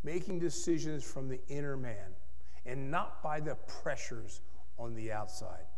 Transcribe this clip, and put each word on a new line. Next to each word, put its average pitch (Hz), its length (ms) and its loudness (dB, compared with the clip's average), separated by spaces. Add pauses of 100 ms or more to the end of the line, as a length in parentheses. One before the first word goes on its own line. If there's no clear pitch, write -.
making 175 360 0
decisions 156 640 2
from 135 260 0
the 127 180 0
inner 139 300 0
man 104 380 0 (500)
and 135 240 0
not 175 320 0
by 156 180 0
the 151 140 0 (300)
pressures 120 580 0 (380)
on 117 160 -2
the 110 160 -2
outside. 98 560 -2 (100)